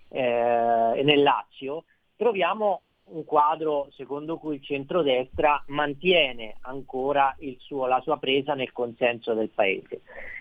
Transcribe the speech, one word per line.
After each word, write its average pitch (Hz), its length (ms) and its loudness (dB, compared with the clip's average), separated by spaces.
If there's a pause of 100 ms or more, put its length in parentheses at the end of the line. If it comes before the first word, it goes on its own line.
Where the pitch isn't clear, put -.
eh, 117 840 2
e 139 80 0
nel 143 200 4
Lazio, 139 640 -2 (300)
troviamo 196 680 0 (240)
un 160 200 -12
quadro 151 680 2
secondo 147 420 -8
cui 151 180 -8
il 139 80 -12
centrodestra 143 1040 0
mantiene 143 920 0
ancora 135 800 0
il 135 200 -10
suo, 135 280 -6
la 127 140 2
sua 151 160 -2
presa 139 360 0
nel 131 180 -4
consenso 120 640 -2
del 110 160 0
paese. - 520 -2 (400)